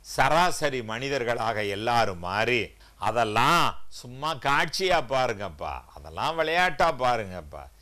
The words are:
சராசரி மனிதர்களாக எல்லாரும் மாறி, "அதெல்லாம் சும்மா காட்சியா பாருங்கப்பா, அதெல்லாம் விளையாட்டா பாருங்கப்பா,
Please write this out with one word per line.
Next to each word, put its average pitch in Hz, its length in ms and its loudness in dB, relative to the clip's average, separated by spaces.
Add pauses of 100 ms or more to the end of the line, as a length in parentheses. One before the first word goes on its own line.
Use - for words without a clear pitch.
சராசரி 143 800 2
மனிதர்களாக 117 800 -2
எல்லாரும் 104 540 0
மாறி, 101 560 0 (240)
"அதெல்லாம் 117 880 2
சும்மா 135 460 -8
காட்சியா 156 680 0
பாருங்கப்பா, 101 800 -4 (140)
அதெல்லாம் 92 420 -6
விளையாட்டா 165 560 2
பாருங்கப்பா, 92 760 -4 (140)